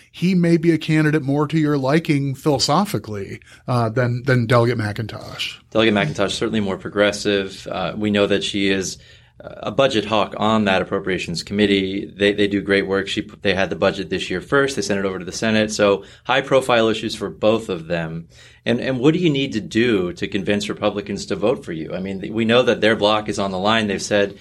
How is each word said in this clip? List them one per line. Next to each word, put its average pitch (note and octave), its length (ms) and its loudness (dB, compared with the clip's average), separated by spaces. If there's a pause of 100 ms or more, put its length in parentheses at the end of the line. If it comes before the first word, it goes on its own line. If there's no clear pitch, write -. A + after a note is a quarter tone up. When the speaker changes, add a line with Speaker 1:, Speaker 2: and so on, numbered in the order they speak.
(120)
Speaker 1:
he F#3 220 0
may E3+ 240 4
be E3 140 4
a D#3 60 4
candidate D#3 440 2
more C#3+ 260 0
to D#3+ 120 2
your D3 180 2
liking C#3 560 2
philosophically, B2+ 1080 -2 (280)
uh, A#2 200 2
than, A#2+ 360 0
than B2 240 2
Delegate A#2+ 320 4
McIntosh. - 880 -8
Speaker 2:
Delegate A2 240 4
McIntosh, G2+ 380 0
certainly A2 280 -2
more F#2+ 180 -2
progressive. G2+ 960 0
Uh, F#2 240 -4
we G#2+ 160 -2
know G2+ 160 4
that G2 160 2
she G2 240 -2
is F#2+ 300 -2 (440)
a - 300 -10
budget A2+ 340 2
hawk G#2 320 0
on G#2+ 280 2
that F#2+ 160 2
appropriations F2+ 640 -4
committee. G2 600 0
They, G2+ 280 2
they G#2 140 2
do G2 140 0
great G2 260 2
work. F#2+ 200 -2
She, - 140 -4 (200)
they G2 120 0
had F#2 160 0
the F2 60 -4
budget F#2 340 0
this F2+ 200 -4
year F#2 120 -4
first. C#3 340 0
They G#2 60 -4
sent G2 180 -2
it G2 60 -2
over F#2 140 -4
to F2 60 -10
the F2+ 60 -10
Senate. A2 400 0
So G2+ 320 2 (220)
high C3 160 2
profile B2+ 480 2
issues G#2+ 260 -4
for G2 140 -6
both G#2+ 400 0
of E2 180 -6
them. E2 400 -6 (380)
And, A#2+ 160 0
and C3 180 -4
what D3 140 4
do F3+ 60 0
you F3+ 100 2
need C#3 240 -2
to A2 80 -2
do F#2+ 520 0
to G2 140 -6
convince G2+ 400 -2
Republicans G2+ 600 -4
to G#2 80 -2
vote G2+ 280 -2
for - 80 -12
you? E2 220 -8
I F#2 60 -6
mean, F#2+ 340 -8
we A2+ 120 0
know A#2 180 4
that A2 180 2
their A2 160 4
bloc G#2+ 320 0
is G#2+ 100 -4
on G2 120 -2
the F#2 80 -4
line. G#2+ 280 2
They've G2 140 -2
said, G2+ 400 0